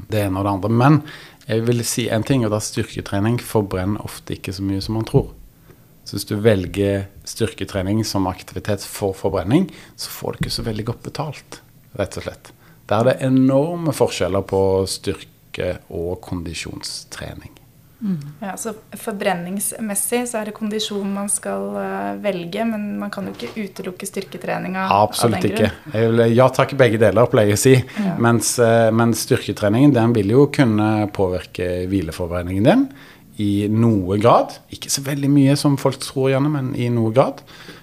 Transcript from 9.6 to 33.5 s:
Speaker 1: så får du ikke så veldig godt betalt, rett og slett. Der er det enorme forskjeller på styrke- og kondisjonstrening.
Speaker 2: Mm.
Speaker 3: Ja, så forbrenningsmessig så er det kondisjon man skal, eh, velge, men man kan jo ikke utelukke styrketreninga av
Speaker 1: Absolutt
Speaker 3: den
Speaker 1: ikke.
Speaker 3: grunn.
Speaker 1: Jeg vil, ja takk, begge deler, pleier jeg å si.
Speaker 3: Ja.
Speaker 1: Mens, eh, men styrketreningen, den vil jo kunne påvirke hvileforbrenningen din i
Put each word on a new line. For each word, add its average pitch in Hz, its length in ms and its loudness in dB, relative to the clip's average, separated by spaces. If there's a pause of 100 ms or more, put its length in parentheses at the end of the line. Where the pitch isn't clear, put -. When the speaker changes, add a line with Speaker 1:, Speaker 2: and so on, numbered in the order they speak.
Speaker 1:
så - 140 -12
får - 220 -8
du - 60 -8 (100)
ikke - 100 -6
så 117 60 -4
veldig 107 220 -4
godt 117 180 -6
betalt, - 580 -10 (340)
rett 98 220 -4
og 90 60 -10
slett. - 280 -14 (360)
Der 104 120 2
er 117 40 4
det 127 180 2
enorme 135 720 2
forskjeller 98 500 0
på 95 420 2
styrke- - 920 -8 (100)
og 87 320 -6
kondisjonstrening. - 1300 -12 (520)
Speaker 2:
Mm. 190 140 -2 (240)
Speaker 3:
Ja, 190 160 -8
så - 160 -8 (240)
forbrenningsmessig 202 1300 -4
så 233 120 -4
er 214 80 -6
det 208 80 -10
kondisjon 208 560 -4
man 202 160 -4
skal, 196 380 -4 (100)
eh, 196 440 -4
velge, 190 440 -4
men 208 340 -4
man 202 120 -6
kan 190 160 -8
jo 196 60 -8
ikke - 200 -12 (140)
utelukke 190 420 -10
styrketreninga 180 800 -6
av 107 200 4
Speaker 1:
Absolutt 107 320 0
Speaker 3:
den 104 100 0
Speaker 1:
ikke. 104 60 -4
Speaker 3:
grunn. - 360 -2
Speaker 1:
Jeg 113 180 2
vil, 117 240 4
ja 131 140 8
takk, 135 280 0
begge 113 220 6
deler, 110 280 6
pleier 104 260 4
jeg - 0 -
å 104 80 0
si. 131 140 8 (280)
Speaker 3:
Ja. 180 140 0
Speaker 1:
Mens, 117 420 2
eh, 113 320 6
men 117 220 4
styrketreningen, 117 800 2
den 117 200 4
vil 101 160 2
jo 139 180 6
kunne 107 640 2
påvirke 90 760 -2
hvileforbrenningen 90 760 -2
din 254 260 4 (480)
i 101 300 0